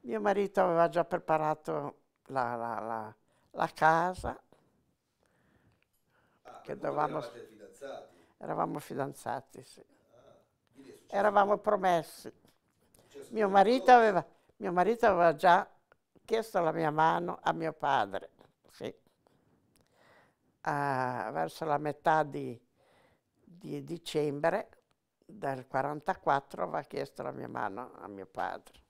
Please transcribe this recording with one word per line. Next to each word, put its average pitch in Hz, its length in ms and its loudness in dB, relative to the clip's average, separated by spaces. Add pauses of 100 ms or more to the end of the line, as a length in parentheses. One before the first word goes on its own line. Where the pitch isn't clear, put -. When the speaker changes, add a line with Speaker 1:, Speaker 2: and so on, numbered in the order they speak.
Speaker 1:
mio 226 180 -6
marito 202 420 0
aveva 170 260 4
già 165 160 0
preparato 156 920 -4 (280)
la, 123 300 -2
la, 117 240 -6
la, 110 340 -8 (380)
la - 160 -2
casa. 165 720 0 (2000)
Speaker 2:
Ah, - 200 -20
Speaker 1:
Che 139 140 -10
Speaker 2:
per - 20 -16
cui 151 100 -6
Speaker 1:
dovevamo 151 300 -4
Speaker 2:
eravate 120 280 -12
fidanzati? 110 720 -20 (220)
Speaker 1:
Eravamo 160 400 -6
fidanzati, 135 880 -10
sì. - 160 -20
Speaker 2:
Ah, - 560 -20 (360)
quindi - 180 -20
è - 40 -20
successo - 220 -10
Speaker 1:
Eravamo 202 400 4
Speaker 2:
dopo. 196 60 -10
Speaker 1:
promessi. 185 680 0
Speaker 2:
È - 40 -16 (680)
successo - 320 -20
Speaker 1:
Mio 214 160 2
Speaker 2:
dopo 190 80 0
Speaker 1:
marito 226 300 6
Speaker 2:
dopo. 254 120 12
Speaker 1:
aveva, 208 280 4 (300)
mio 196 160 -6
marito 202 340 2
aveva 170 280 6
già 180 340 6 (560)
chiesto 220 360 -2
la 160 120 2
mia 160 180 0
mano 170 520 2
a 165 100 0
mio 160 200 -4
padre, 110 580 -2 (400)
sì. - 220 -12 (1700)
Ah, 127 680 -2
verso 160 320 -6
la 147 140 0
metà 156 440 0
di, 135 380 -8 (800)
di 147 420 -12
dicembre 156 840 -2 (560)
del 139 420 -8
quarantaquattro 143 1000 -2
aveva 156 180 -6
chiesto - 400 -10
la 135 100 -8
mia 131 160 -12
mano 120 480 -8
a - 120 -18
mio 98 180 -14
padre. - 640 -10